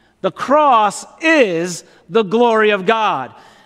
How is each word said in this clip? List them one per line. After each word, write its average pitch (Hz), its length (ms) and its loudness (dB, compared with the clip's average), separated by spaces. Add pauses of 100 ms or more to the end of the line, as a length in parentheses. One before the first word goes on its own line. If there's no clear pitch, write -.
(220)
The 185 100 -4
cross 247 760 0 (140)
is 185 640 0 (240)
the 220 160 0
glory 220 460 2
of 196 140 -2
God. 185 480 -2 (340)